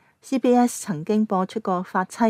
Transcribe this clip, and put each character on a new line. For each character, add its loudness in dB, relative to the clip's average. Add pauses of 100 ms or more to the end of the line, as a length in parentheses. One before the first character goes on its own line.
(220)
C -2
B 4
S 2
曾 -6
經 2
播 0
出 -8
過 -2
《髮 -2
妻》、 -16 (140)